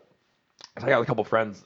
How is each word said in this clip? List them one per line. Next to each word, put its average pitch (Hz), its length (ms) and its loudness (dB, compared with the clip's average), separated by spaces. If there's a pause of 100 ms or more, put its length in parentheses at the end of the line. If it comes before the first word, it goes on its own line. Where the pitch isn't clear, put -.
(800)
I 117 80 -4
got 127 140 4
a - 20 0
couple 113 200 -2
friends, 110 420 -2